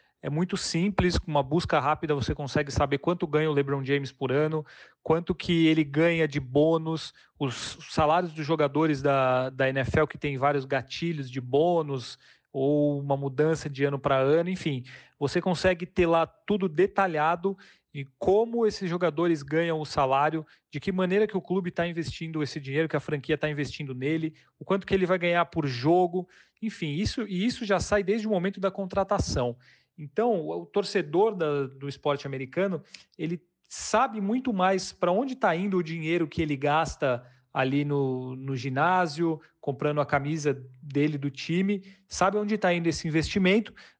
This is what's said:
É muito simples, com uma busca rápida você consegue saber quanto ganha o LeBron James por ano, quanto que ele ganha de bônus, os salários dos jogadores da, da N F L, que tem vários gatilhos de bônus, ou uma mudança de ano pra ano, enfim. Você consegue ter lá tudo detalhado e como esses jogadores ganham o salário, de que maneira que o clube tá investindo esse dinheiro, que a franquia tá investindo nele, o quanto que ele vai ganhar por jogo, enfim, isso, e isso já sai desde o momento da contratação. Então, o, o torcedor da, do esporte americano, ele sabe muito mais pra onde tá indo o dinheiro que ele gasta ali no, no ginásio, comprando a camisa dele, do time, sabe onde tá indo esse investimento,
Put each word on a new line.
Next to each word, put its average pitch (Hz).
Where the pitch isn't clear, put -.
É -
muito 170
simples, 185
com -
uma 147
busca 156
rápida 147
você 139
consegue 143
saber 139
quanto 175
ganha 151
o 151
LeBron 139
James 139
por 127
ano, 151
quanto 170
que 165
ele 160
ganha 160
de 143
bônus, 160
os -
salários 160
dos 156
jogadores 151
da, 131
da 131
N 135
F 131
L, 151
que -
tem 143
vários 139
gatilhos 139
de 127
bônus, 143
ou 147
uma 139
mudança 147
de 135
ano 139
pra 135
ano, 151
enfim. 147
Você 147
consegue 185
ter -
lá 165
tudo 196
detalhado 175
e 139
como 233
esses 196
jogadores 165
ganham 160
o 151
salário, 147
de 147
que 196
maneira 185
que 208
o 175
clube 180
tá 170
investindo 165
esse 147
dinheiro, 143
que -
a 147
franquia 151
tá 156
investindo 143
nele, 156
o -
quanto 190
que -
ele 190
vai 180
ganhar 175
por 160
jogo, 170
enfim, 175
isso, 214
e 196
isso 240
já 196
sai 208
desde 208
o 220
momento 196
da 190
contratação. 190
Então, 202
o, 165
o -
torcedor 190
da, 147
do 135
esporte 143
americano, 143
ele 170
sabe 220
muito 240
mais 185
pra 175
onde 254
tá 185
indo 190
o 175
dinheiro 165
que 151
ele 151
gasta 143
ali 139
no, 131
no 135
ginásio, 156
comprando 147
a 139
camisa 143
dele, 143
do 139
time, 190
sabe 202
onde 208
tá 190
indo 170
esse 160
investimento, 185